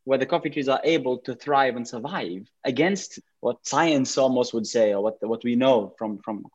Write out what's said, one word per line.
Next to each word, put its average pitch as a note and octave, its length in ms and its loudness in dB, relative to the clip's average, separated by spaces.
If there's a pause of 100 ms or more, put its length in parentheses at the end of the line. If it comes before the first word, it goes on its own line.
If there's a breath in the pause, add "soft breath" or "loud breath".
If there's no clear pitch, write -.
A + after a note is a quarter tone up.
where C3 160 0
the C3 80 0
coffee E3 240 -2
trees C#3+ 180 -4
are C3+ 140 2
able C3 360 0
to B2+ 180 -10
thrive C3+ 400 2
and A#2+ 100 -6
survive A#2 640 -8 (140)
against D#3+ 560 0 (180)
what - 260 -4
science C#3+ 540 2
almost B2+ 360 2
would A2 120 -4
say, A2 260 4
or G2 120 0
what, G#2+ 160 -4
what A2 240 -4
we A#2+ 100 0
know A#2+ 440 2
from, G#2+ 200 -6
from, G#2+ 360 -10